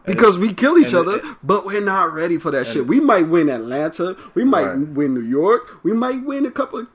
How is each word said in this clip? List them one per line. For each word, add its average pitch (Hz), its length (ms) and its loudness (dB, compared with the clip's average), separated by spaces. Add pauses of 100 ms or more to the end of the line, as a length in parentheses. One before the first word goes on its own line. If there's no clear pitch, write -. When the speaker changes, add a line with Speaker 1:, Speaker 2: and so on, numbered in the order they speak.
Speaker 1:
And 190 100 -2
Speaker 2:
because 202 220 6
Speaker 1:
it's, - 100 -4
Speaker 2:
we 208 60 -2
kill 277 240 2
each 269 160 6
Speaker 1:
and 180 40 2 (120)
Speaker 2:
other, 202 80 -2
Speaker 1:
it, - 80 -6 (180)
Speaker 2:
but 185 220 0
we're 196 160 -4
not 190 320 0
ready 165 240 -2
for 156 140 -4
that 139 80 0
Speaker 1:
and 127 80 -2
Speaker 2:
shit. 120 200 -4
We 214 140 4
might 202 280 4
win 160 200 2
Atlanta. 147 680 -6 (180)
We 240 100 0
might 208 220 2
Speaker 1:
Right. 135 220 -4
Speaker 2:
win 143 260 -2
New 123 80 -4
York. 147 600 0
We 180 120 0
might 254 320 -4
win 277 180 -4
a 254 60 -2
couple - 300 -6
of 240 140 -14